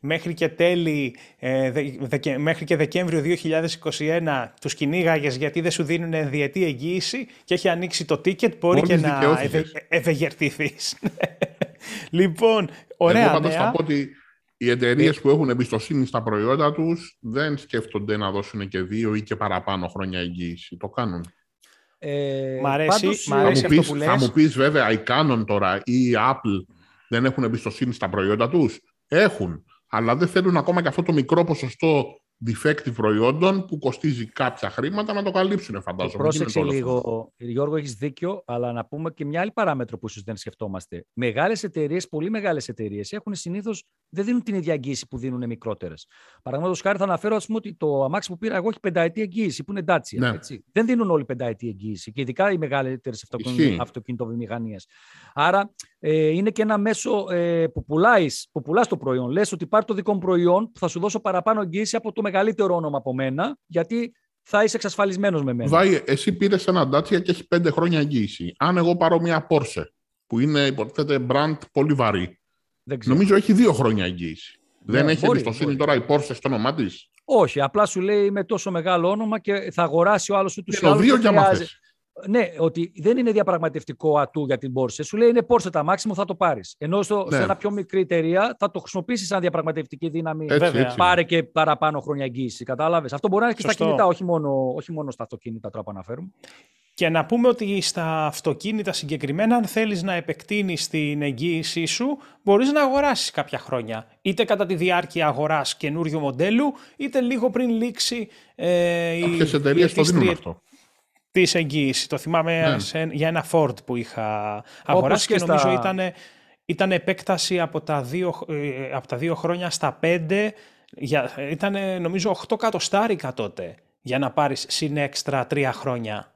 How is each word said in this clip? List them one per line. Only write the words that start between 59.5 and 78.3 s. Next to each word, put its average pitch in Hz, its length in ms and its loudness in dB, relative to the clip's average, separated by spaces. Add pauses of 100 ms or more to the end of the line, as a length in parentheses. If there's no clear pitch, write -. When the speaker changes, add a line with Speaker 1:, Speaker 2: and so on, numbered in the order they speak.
Speaker 3:
ότι 175 140 -8
πάρ' 214 180 2
το 220 100 -4
δικό 190 180 -2
μου 202 60 0
προϊόν, 180 540 2
που - 60 -20
θα 175 100 -4
σου 170 120 -6
δώσω 202 200 -4
παραπάνω 208 400 0
εγγύηση 202 360 -4
από 220 160 -6
το 220 100 -6
μεγαλύτερο 196 520 2
όνομα 151 240 -2
από 131 160 -4
μένα, 135 420 -2 (100)
γιατί 226 460 -4 (300)
θα 208 220 2
είσαι 220 120 0
εξασφαλισμένος 196 680 0
με 131 100 -2
μένα. 120 180 -2
Speaker 2:
Βάη, 175 360 6
εσύ 135 260 0
πήρες 196 340 2
ένα 175 260 4
Dacia 156 300 2
και 180 80 -2
έχει - 160 -2
πέντε 170 240 4
χρόνια 165 280 2
εγγύηση. 113 600 -2
Αν 175 180 2
εγώ 175 200 4
πάρω 170 240 4
μια 165 300 0
Porsche, 127 340 0 (420)
που 117 140 0
είναι, 147 200 2
υποτίθεται, 139 680 0
brand 147 300 2 (140)
πολύ 147 200 2
βαρύ, 101 480 0 (420)
Speaker 3:
Δεν 131 160 -8
ξέρω. 127 160 2
Speaker 2:
νομίζω 196 200 6
έχει 202 180 4
δύο 202 200 8
χρόνια 110 320 2
εγγύηση. 87 560 -8 (240)
Speaker 3:
Ναι, 113 140 2
Speaker 2:
Δεν 143 100 4
έχει 156 180 2
Speaker 3:
μπορεί, 160 120 4
Speaker 2:
εμπιστοσύνη 135 380 -2
Speaker 3:
μπορεί. - 0 -
Speaker 2:
τώρα 147 180 2
η 120 140 0
Porsche 143 260 2
στο - 140 -4
όνομά 127 260 0
της; 113 360 -6 (140)
Speaker 3:
Όχι, 180 360 4
απλά 202 260 2
σου 185 140 -4
λέει, 202 260 2
"Είμαι 202 180 0